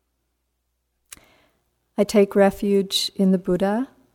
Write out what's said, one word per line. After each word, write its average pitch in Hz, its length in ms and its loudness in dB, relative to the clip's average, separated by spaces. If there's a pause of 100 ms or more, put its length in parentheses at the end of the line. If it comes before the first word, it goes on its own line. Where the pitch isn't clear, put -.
(2000)
I 208 80 2
take 202 320 2
refuge 196 800 0
in 190 160 2
the 190 60 2
Buddha. 196 500 -2 (260)